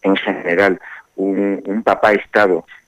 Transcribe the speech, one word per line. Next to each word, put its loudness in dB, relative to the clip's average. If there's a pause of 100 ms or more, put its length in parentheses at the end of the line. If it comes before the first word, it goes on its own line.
en 2
general, -2 (360)
un, -2
un -4
papá 2
Estado 2 (220)